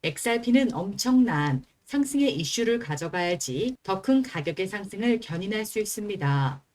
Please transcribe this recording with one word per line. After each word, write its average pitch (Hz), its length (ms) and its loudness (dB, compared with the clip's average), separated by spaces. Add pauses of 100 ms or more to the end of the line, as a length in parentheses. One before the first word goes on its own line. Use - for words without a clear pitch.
엑스알피는 233 720 2
엄청난 185 880 2 (220)
상승의 285 540 0
이슈를 233 400 0
가져가야지 175 1040 -2
더 190 180 -2
큰 269 220 4
가격의 170 440 -4
상승을 208 520 -2
견인할 202 440 -4
수 214 140 -6
있습니다. 143 880 -2 (120)